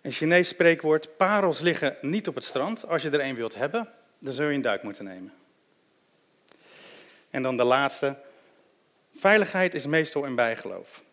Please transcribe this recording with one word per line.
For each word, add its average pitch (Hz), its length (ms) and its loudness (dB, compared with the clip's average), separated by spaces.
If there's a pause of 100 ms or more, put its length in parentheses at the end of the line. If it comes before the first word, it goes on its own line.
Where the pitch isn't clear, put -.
Een 131 120 -8
Chinees 175 360 4
spreekwoord: 160 680 2
"Parels 190 440 2
liggen 151 400 0
niet 175 280 -2
op 147 60 -8
het 127 100 -8
strand. 175 440 -6
Als 165 140 -2
je 156 80 -4
er 143 100 2
een 135 140 -4
wilt 117 200 -6
hebben, 160 340 -4 (300)
dan 135 140 -10
zul 143 160 -2
je 147 60 0
een 139 60 -2
duik 110 220 -2
moeten 101 220 -12
nemen." 92 280 -16 (2000)
En 135 120 -4
dan 127 140 -2
de 120 80 4
laatste. 135 540 2 (1000)
"Veiligheid 196 580 2
is 139 120 -4
meestal 151 400 0
een 131 80 -6
bijgeloof. 110 680 -4 (100)